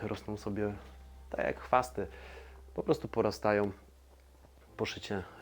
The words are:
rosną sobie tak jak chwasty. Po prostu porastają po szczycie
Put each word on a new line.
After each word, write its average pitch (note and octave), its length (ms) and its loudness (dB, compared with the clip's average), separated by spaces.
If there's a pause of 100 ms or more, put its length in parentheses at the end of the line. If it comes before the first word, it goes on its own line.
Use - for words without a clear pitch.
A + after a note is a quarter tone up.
rosną G#2+ 340 -2
sobie G#2 360 0 (580)
tak - 160 0
jak - 140 0
chwasty. B2+ 460 4 (680)
Po - 80 -2
prostu D#3 260 4
porastają G#2 600 4 (1040)
po G#2+ 100 2
szczycie - 360 -2 (200)